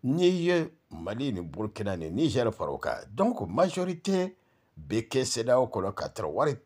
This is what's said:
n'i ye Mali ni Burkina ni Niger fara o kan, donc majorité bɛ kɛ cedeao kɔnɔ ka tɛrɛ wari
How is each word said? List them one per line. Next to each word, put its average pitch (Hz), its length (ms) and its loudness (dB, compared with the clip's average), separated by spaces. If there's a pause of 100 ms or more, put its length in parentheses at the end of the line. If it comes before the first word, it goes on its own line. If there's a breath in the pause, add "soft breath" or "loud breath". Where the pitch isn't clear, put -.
n'i 170 260 4
ye 175 440 2 (180)
Mali 107 420 -4
ni 90 100 -4
Burkina 101 540 -4
ni 82 140 -6
Niger 120 400 2
fara 76 220 -4
o 67 60 -4
kan, - 180 -2 (180)
donc 202 340 0
majorité 180 840 0 (420 soft breath)
bɛ 107 320 -2
kɛ 131 160 2
cedeao 123 460 2
kɔnɔ 98 240 -2
ka - 140 -8
tɛrɛ 80 240 -6
wari 135 340 0